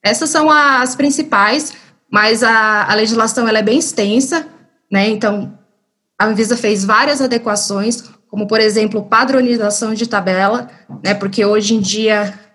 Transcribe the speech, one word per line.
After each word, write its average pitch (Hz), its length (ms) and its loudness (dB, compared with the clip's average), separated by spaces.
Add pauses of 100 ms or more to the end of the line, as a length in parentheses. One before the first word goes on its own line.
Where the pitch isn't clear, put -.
Essas 240 260 0
são 311 220 2
as 277 460 2
principais, 277 720 0 (400)
mas 214 320 2
a, 214 480 2
a - 20 2
legislação, 226 540 0
ela 220 120 2
é 208 40 -2
bem 220 160 2
extensa, 269 680 -2 (460)
né? 196 160 2
Então, 208 500 -4 (640)
a 208 60 0
Anvisa 220 320 0
fez 214 260 -2
várias 262 380 2
adequações, 226 800 -2 (240)
como, 202 200 -6
por 220 120 2
exemplo, 214 440 0
padronização 233 920 0
de 233 140 -4
tabela, 196 600 0 (320)
né? 196 120 -2
Porque 196 320 -2
hoje 208 300 2
em 220 40 0
dia 208 580 -2 (180)